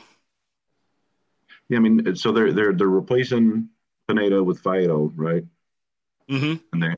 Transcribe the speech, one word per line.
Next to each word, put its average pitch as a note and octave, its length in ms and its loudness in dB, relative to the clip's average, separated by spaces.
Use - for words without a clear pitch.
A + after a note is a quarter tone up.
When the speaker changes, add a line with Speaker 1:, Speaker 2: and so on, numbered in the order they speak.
Speaker 1:
Yeah, A#2+ 80 -2
I A2+ 40 4
mean, A2 360 2
so A2 160 -2
they're, A2 200 2
they're, G#2 200 2
they're F#2+ 160 2
replacing A2+ 800 0
Pineda G2+ 340 0
with F2+ 200 -2
Faedo, E2+ 540 0
right? E2 280 -4
Speaker 2:
Mm-hmm. D3 240 -2
Speaker 1:
And E3+ 100 -2
they, - 160 -4